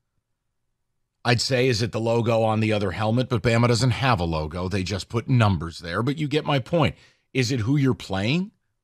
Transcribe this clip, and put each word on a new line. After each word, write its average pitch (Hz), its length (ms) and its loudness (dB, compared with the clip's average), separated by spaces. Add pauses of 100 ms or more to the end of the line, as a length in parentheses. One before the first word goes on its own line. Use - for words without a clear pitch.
(1300)
I'd 120 160 2
say, 127 260 0
is 113 140 0
it 113 100 -2
the 113 80 -6
logo 117 440 2
on 110 160 2
the 110 120 2
other 101 200 0
helmet? 110 380 -2
But 113 140 -2
Bama 117 240 4
doesn't 120 240 2
have 107 280 0
a 87 60 -2
logo. 82 440 -4
They 95 140 -2
just 92 260 -6
put 113 180 -6
numbers 98 520 2
there. 87 220 -6
But 139 160 -2
you 151 100 -4
get 147 180 -2
my 147 140 0
point. 147 360 0 (380)
Is 127 180 0
it 127 100 0
who 127 160 0
you're 135 160 2
playing? 127 580 -2 (320)